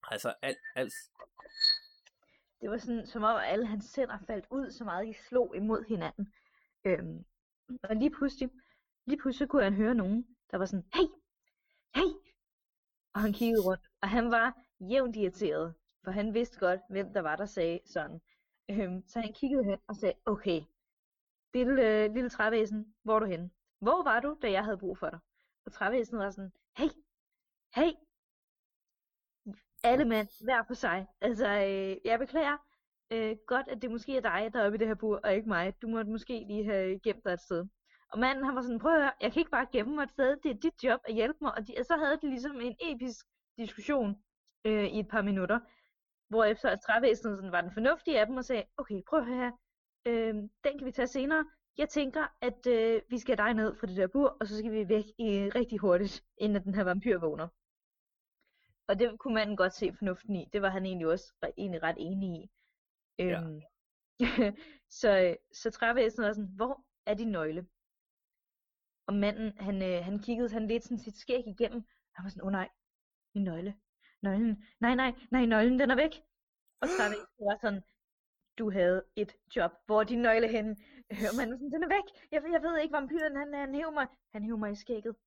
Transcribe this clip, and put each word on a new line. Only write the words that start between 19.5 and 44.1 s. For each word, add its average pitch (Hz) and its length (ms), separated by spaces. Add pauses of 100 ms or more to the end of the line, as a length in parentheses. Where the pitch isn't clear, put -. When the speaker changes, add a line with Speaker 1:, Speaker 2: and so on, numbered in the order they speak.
Speaker 2:
hen 196 140 (100)
og 214 80
sagde, 196 180 (120)
"Okay, 196 360 (920)
lille, 247 340
øh, 214 260
lille 247 160
trævæsen, 214 720
hvor 220 120
er 220 40
du 214 80
henne? 180 240 (280)
Hvor 311 240
var 233 180
du, 294 220
da 226 80
jeg 196 140
havde 214 140
brug 185 200
for 160 120
dig?" 170 80 (480)
Og - 60
trævæsenet 220 520
var 202 60
sådan, 190 220 (240)
"Hey, 294 120 (840)
hey, 311 160 (1900)
alle 254 200
mand, 220 400
hver 240 220
for 247 80
sig. 190 320 (140)
Altså, 220 280
øh, 196 560
jeg 226 140
beklager. 285 380 (560)
Øh, 220 240 (100)
godt, 262 220
at 220 140
det 254 80
måske 233 260
er 254 40
dig, 214 320
der 247 80
er 208 60
oppe 208 100
i - 20
det 220 80
her 220 80
bur, 208 300
og 196 100
ikke 220 140
mig. 185 340
Du 226 60
måtte 226 220
måske 226 380
lige 208 160
have 196 340
gemt 208 260
dig 185 80
et 175 80
sted." 180 260 (460)
Og 208 80
manden, 262 240
han 269 100
var 254 80
sådan, 240 160
"Prøv 302 160
at 311 60
høre, 277 200
jeg 233 120
kan 330 80
ikke 330 100
bare 254 220
gemme 247 220
mig 294 80
et 277 80
sted. 277 320
Det 311 80
er 240 40
dit 269 300
job 254 200
at 226 100
hjælpe 233 260
mig." 269 140
Og 214 120
de, 247 120
og 247 60
så 330 120
havde 302 260
de 302 60
ligesom 262 320
en 240 200
episk 254 460 (300)
diskussion, 220 680 (400)